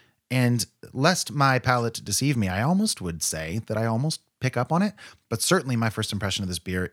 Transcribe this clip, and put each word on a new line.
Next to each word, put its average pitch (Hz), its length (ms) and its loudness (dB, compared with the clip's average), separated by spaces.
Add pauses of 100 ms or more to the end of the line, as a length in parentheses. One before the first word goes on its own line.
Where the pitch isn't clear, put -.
(300)
And 123 340 2 (300)
lest 160 360 2
my 135 280 4
palate 120 460 0
deceive 131 340 0
me, 98 100 2
I 92 140 0
almost 190 400 0
would 85 200 -6
say 80 440 -4
that 107 100 -4
I 110 100 0
almost 123 340 -2 (200)
pick 127 160 -2
up 123 140 0
on 170 120 2
it, 208 100 0 (380)
but 117 100 -2
certainly 131 360 2
my 113 120 2
first 107 240 -4
impression 101 300 -2
of 92 60 -2
this 87 100 -4
beer 92 340 -4